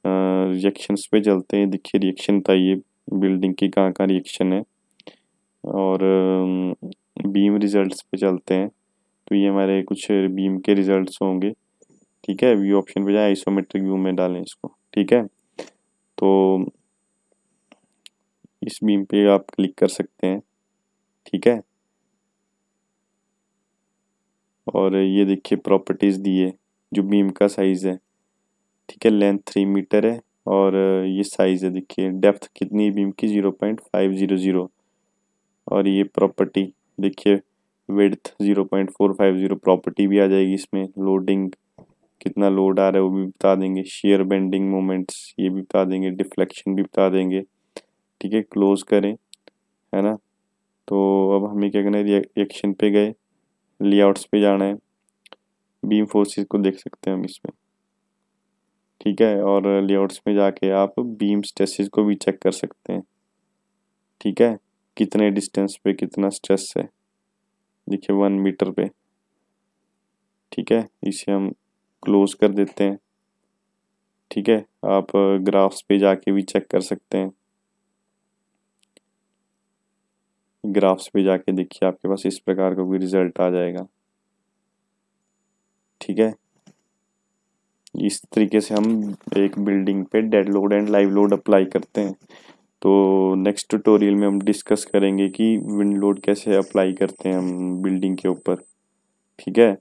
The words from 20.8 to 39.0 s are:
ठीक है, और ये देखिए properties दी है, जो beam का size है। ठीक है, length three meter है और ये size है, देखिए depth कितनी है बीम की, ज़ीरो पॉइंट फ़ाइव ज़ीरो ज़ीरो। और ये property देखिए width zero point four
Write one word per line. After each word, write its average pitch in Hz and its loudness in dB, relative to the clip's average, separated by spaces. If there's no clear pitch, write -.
ठीक - -2
है, 117 2
और 95 0
ये 98 2
देखिए 98 -2
properties 98 0
दी 95 -2
है, 92 0
जो 98 0
beam 98 0
का 98 0
size 95 -2
है। 95 -4
ठीक - -20
है, 113 6
length 101 2
three 98 0
meter 98 0
है 117 -2
और 98 2
ये 95 -2
size 95 0
है, 92 0
देखिए 92 -4
depth 95 0
कितनी 104 -2
है 104 2
बीम 98 -2
की, - -4
ज़ीरो 101 0
पॉइंट 104 -4
फ़ाइव 95 0
ज़ीरो 95 0
ज़ीरो। 92 0
और 98 0
ये 98 2
property 98 -2
देखिए 98 0
width 98 0
zero 101 2
point 95 -4
four 98 0